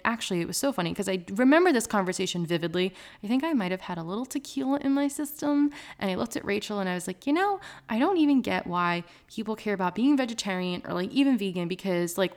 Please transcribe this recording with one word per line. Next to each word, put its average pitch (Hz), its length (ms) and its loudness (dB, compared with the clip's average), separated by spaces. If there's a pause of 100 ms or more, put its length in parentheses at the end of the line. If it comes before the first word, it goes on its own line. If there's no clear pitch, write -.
actually, 220 340 -2
it 165 80 -2
was - 100 -6
so 277 140 0
funny 175 220 -2
'cause 196 160 -4
I 185 240 -4
remember 294 400 6
this 226 120 2
conversation 180 600 0
vividly. 170 480 0 (280)
I 208 60 -8
think 262 160 0
I 330 80 -2
might 196 200 2
have 185 100 -2
had 175 160 -8
a 165 60 -6
little 202 220 -6
tequila 277 540 -4
in 277 140 0
my 285 160 2
system. 294 600 0 (280)
And 196 100 -2
I 180 60 -2
looked 226 220 -4
at - 80 -6
Rachel 202 340 -2
and 190 80 -2
I 180 80 -2
was 175 120 -6
like, 190 200 -8
"You 285 60 2
know, 392 260 2 (300)
I 214 100 0
don't 359 180 4
even 285 240 6
get 185 260 -2
why 175 360 0 (240)
people 214 300 -6
care 208 160 -2
about 180 220 0
being 269 200 4
vegetarian 190 720 -2
or, - 80 -6
like, 180 180 -2
even 269 260 4
vegan 180 300 -2
because, 175 500 -2
like, 185 200 2